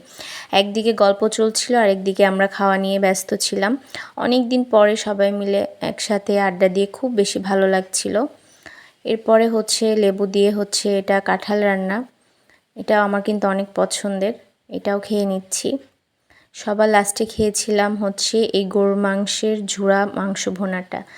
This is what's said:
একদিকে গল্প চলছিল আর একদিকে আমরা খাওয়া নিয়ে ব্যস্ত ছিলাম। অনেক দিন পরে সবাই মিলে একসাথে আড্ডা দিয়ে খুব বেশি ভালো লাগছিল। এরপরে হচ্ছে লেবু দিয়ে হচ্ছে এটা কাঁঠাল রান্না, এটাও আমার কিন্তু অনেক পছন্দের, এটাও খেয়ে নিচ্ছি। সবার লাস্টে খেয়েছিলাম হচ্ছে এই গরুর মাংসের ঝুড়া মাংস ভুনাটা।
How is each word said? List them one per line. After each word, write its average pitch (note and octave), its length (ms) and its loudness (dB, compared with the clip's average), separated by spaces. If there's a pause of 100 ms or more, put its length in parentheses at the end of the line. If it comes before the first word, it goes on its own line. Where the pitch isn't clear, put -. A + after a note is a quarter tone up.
(520)
একদিকে G3+ 420 2
গল্প G3+ 340 4
চলছিল A3 480 0
আর A3+ 140 4
একদিকে F#3+ 360 2
আমরা F#3+ 220 2
খাওয়া G3 300 2
নিয়ে G3 220 0
ব্যস্ত G3 340 0
ছিলাম। G3 440 -2 (380)
অনেক A#3+ 340 0
দিন B3 140 2
পরে G#3+ 320 4
সবাই G3+ 360 0
মিলে G3+ 360 -2 (140)
একসাথে G3+ 580 -2
আড্ডা F#3+ 280 2
দিয়ে F#3+ 180 2
খুব B3 260 -6
বেশি G3+ 280 0
ভালো F#3+ 280 2
লাগছিল। F#3+ 580 -2 (800)
এরপরে A3+ 440 4
হচ্ছে A3 480 0
লেবু G3 300 2
দিয়ে G3+ 260 2
হচ্ছে G3+ 480 -2
এটা G3 200 2
কাঁঠাল F#3+ 440 -2
রান্না, G3 400 0 (720)
এটাও G#3 280 2
আমার G3+ 180 0
কিন্তু G#3 260 -2
অনেক G3 280 -2
পছন্দের, F#3+ 580 -2 (360)
এটাও G3+ 300 -4
খেয়ে G3+ 260 -2
নিচ্ছি। F#3+ 520 -4 (800)
সবার G#3+ 340 0
লাস্টে G#3 360 2
খেয়েছিলাম G#3 680 0
হচ্ছে G3+ 420 -2
এই G3+ 280 0
গরুর G3 300 2
মাংসের G3+ 720 -2
ঝুড়া G3 400 2
মাংস G3 440 -4
ভুনাটা। F#3 540 -6 (140)